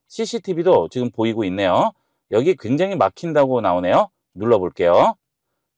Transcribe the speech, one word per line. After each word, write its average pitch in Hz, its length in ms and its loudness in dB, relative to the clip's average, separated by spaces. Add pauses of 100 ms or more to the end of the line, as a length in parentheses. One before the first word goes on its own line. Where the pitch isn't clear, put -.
씨씨티비도 175 800 -2
지금 123 220 -6
보이고 113 340 -4
있네요. 98 480 0 (380)
여기 131 280 0
굉장히 165 380 -4
막힌다고 135 640 0
나오네요. 95 500 0 (240)
눌러볼게요. 98 840 2 (600)